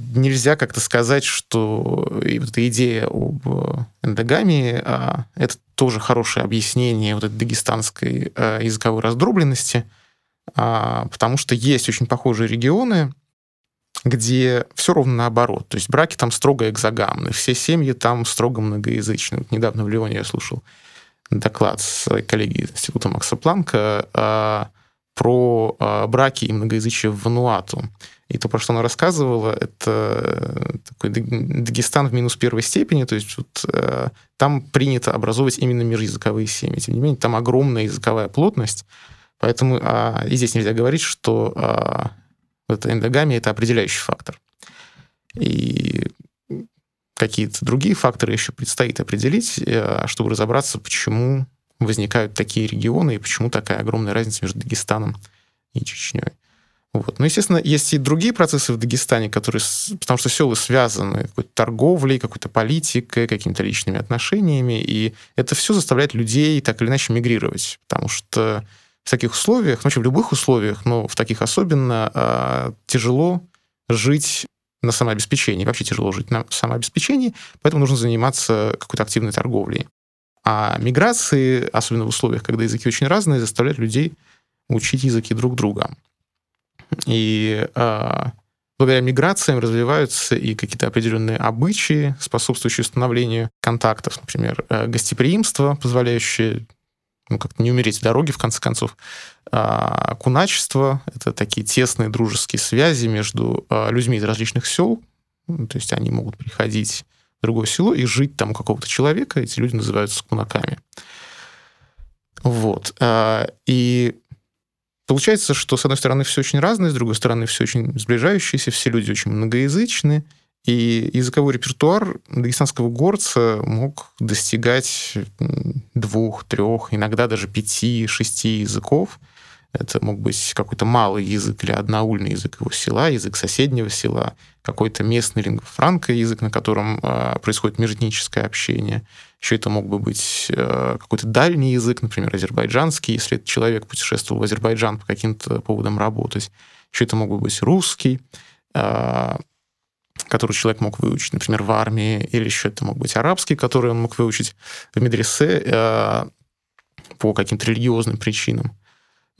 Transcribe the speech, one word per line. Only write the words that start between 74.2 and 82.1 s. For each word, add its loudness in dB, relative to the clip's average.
на 2
самообеспечении. 0
Вообще -2
тяжело 0
жить -6
на -2
самообеспечении, 0
поэтому 4
нужно 4
заниматься 0
какой-то -4
активной 0
торговлей. -2
А 0
миграции, 2
особенно -2
в -2
условиях, 0